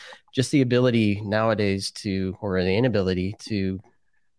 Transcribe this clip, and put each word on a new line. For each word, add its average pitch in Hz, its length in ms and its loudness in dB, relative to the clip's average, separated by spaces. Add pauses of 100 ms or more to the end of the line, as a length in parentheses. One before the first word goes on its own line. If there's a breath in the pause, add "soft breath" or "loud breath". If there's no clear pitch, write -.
(340 loud breath)
just 127 180 0
the 143 100 4
ability 117 600 2
nowadays 104 720 0
to, 95 500 -4
or 95 220 0
the 92 120 2
inability 98 640 0
to 95 400 -4 (600)